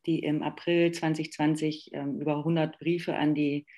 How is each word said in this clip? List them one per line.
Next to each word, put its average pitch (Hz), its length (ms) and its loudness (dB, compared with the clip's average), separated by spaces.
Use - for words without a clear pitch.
die 160 120 2
im 151 240 0
April 170 500 2
zwanzig 160 400 -2
zwanzig, 156 600 0
ähm, 143 280 -6
über 147 240 0
hundert 160 340 0
Briefe 170 380 -2
an 151 180 2
die 147 300 0